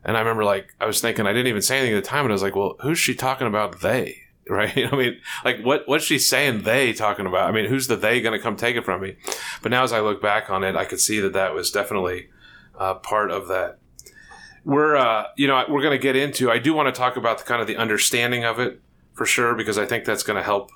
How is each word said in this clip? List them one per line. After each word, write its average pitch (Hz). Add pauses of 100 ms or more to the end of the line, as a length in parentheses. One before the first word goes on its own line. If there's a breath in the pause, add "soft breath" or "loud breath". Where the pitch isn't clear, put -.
And 113
I 113
remember, 113
like, 98
I 101
was 107
thinking, 113
I 101
didn't 123
even 104
say 131
anything 120
at 95
the -
time, 143
but 120
I -
was 95
like, 98
"Well, 98
who's 160
she -
talking 131
about, 104
they?" 104
<laughs> - (160)
Right? 104
I 123
mean, 127 (260 loud breath)
like, 123
what, 135
what's 151
she 147
saying, 131
they 117
talking 104
about? 90
I -
mean, 107
who's 127
the 120
they 107
gonna 110
come 107
take 120
it 117
from 92
me? 95 (480 loud breath)
But 110
now 123
as 127
I 113
look 107
back 104
on 95
it, 95
I 95
could 98
see 107
that 98
that 92
was 92
definitely, 98 (480 loud breath)
uh, 95
part 104
of 92
that. 92 (840 loud breath)
We're, 151
uh, 113 (100)
you 139
know, 131
we're 147
gonna 143
get 131
into, 131
I 120
do 151
wanna 143
talk 127
about 113
the, -
kind 120
of 110
the 107
understanding 117
of 113
it, 123 (320)
for -
sure, 120
because 107
I 101
think 113
that's 107
gonna 101
help 101